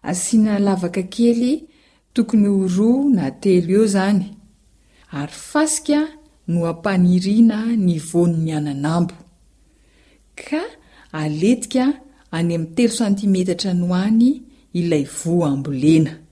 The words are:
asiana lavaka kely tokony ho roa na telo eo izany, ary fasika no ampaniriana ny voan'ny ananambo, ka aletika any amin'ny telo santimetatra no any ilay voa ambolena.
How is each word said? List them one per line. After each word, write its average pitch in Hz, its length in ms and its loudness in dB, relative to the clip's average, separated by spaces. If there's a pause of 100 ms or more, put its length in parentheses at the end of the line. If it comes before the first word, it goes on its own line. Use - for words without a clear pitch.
asiana 208 560 0
lavaka 190 440 -2
kely 233 640 0 (460)
tokony 220 340 2
ho 190 200 0
roa 233 420 2
na 165 220 0
telo 180 420 0
eo 214 100 4
izany, 196 400 0 (880)
ary 143 200 -8
fasika 302 760 -2 (400)
no 170 220 0
ampaniriana 202 1040 2
ny 180 240 0
voan'ny 160 560 0
ananambo, 151 600 -2 (1200)
ka - 260 -6 (500)
aletika 175 760 -2 (460)
any 170 240 -2
amin'ny 165 200 -6
telo 233 180 2
santimetatra 190 800 0
no 175 200 -2
any 226 500 2 (300)
ilay 170 300 0
voa 165 460 -2
ambolena. 143 640 2 (180)